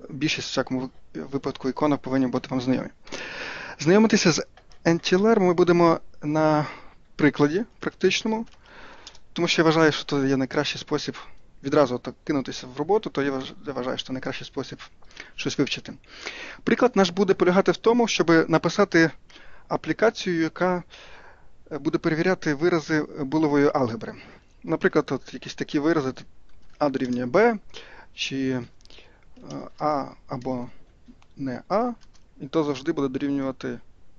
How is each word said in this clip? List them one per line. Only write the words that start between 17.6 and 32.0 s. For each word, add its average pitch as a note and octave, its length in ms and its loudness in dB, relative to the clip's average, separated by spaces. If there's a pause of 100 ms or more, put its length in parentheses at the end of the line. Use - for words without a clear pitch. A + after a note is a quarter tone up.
в E3+ 60 -4
тому, A#3 300 4
щоб D#3+ 420 4
написати E3 640 4 (560)
аплікацію, E3+ 720 0
яка, F3 420 0 (880)
е, D#3 60 -8
буде D3+ 200 0
перевіряти E3 560 0
вирази D#3 480 2
булевої D3 720 2
алгебри. A#2 420 -2 (480)
Наприклад, D#3+ 480 2
от - 220 -6
якісь - 220 -12
такі D3 240 -4
вирази, D3 320 2
т-, - 120 -16 (560)
А D3 100 2
дорівнює B2+ 360 -2
Б, G#3 340 4 (540)
чи, C3+ 360 -4
е, B2+ 140 -4 (1160)
А D3 260 -2 (220)
або B2+ 420 -8 (680)
не C3 320 -8
А, A#3 220 0 (500)